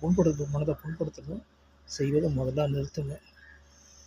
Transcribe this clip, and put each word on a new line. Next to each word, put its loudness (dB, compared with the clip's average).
புண்படுத்து-, 4
மனதை 0
புண்படுத்துறதும் -8
செய்வதை 0
முதல்ல 0
நிறுத்துங்க. -4